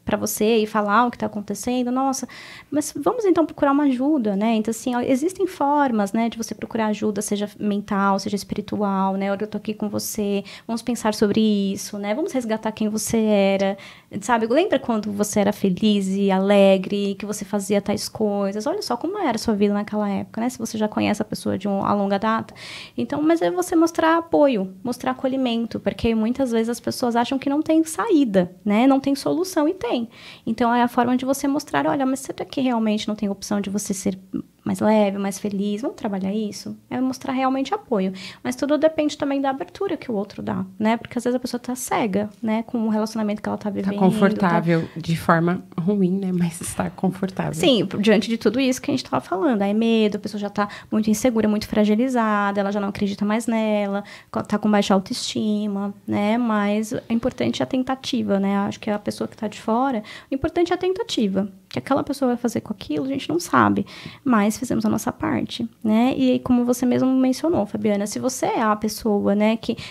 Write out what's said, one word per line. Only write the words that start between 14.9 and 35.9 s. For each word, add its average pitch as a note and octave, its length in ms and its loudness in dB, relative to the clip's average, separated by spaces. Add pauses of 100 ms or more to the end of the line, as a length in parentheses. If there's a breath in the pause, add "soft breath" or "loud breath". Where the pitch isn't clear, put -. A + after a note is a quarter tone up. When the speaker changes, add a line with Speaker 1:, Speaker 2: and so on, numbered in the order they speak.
Speaker 1:
você G#3 300 0
era G3+ 120 4
feliz G3+ 560 2
e G3 220 2
alegre, G3 840 4
que G3 100 -10
você G3+ 220 -6
fazia G3+ 340 0
tais G3+ 300 -4
coisas? G3+ 560 -2
Olha F4+ 160 -4
só - 140 -4
como F4+ 220 -4
era C#4+ 180 0
a - 20 -4
sua A3+ 160 0
vida G3+ 180 2
naquela G#3 360 -2
época, G3 340 -4
né? B3 80 0
Se - 80 -14
você A3+ 180 -8
já G#3+ 120 0
conhece G#3+ 340 0
a - 20 -2
pessoa G#3 320 -4
de F#3+ 100 -4
um, G3 180 0
a G3+ 100 2
longa G3 240 0
data. A3 340 -2 (460 loud breath)
Então, C#4+ 240 -4
mas E4 180 4
é F4 100 2
você F4+ 240 -2
mostrar E4 440 4
apoio, C#4 560 2 (100)
mostrar B3 280 -4
acolhimento, B3+ 680 -2
porque G#3+ 340 0
muitas A#3+ 360 0
vezes A3+ 180 2
as A#3+ 120 -4
pessoas A#3 360 -2
acham B3 220 0
que C4+ 100 -2
não C#4+ 140 0
tem D#4+ 220 4
saída, C#4+ 680 2 (120)
né? G#3 220 4
Não C4+ 140 6
tem C#4 140 0
solução D4 540 0
e F4 40 0
tem. F#4 360 -2 (380 loud breath)
Então, A#3 280 2
é A#3+ 80 4
a B3 60 4
forma B3 280 2
de B3+ 80 -2
você C4+ 240 0
mostrar, C#4+ 380 0
"Olha, D4 180 0
mas C4 160 0
será - 240 -10
que - 160 -6
realmente A3+ 480 0
não G#3+ 60 -2
tem G#3 160 -2
opção G3+ 320 -4
de G3 80 -4
você G#3 240 -4
ser F#3+ 240 -4 (460)
mais G3 140 -2
leve, G#3+ 400 2
mais G3 220 -4
feliz? G#3 420 -4
Vamos E4 140 -6